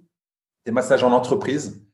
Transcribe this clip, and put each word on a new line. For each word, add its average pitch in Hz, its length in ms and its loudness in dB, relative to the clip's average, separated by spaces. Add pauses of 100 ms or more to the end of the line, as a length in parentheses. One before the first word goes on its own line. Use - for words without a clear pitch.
(680)
des 113 60 -6
massages 127 300 0
en 123 100 4
entreprise. 127 680 -2 (120)